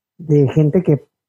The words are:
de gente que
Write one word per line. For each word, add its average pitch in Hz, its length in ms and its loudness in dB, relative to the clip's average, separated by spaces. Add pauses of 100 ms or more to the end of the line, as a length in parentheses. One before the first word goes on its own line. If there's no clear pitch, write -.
(180)
de 147 320 0
gente 156 320 0
que 151 240 -2 (240)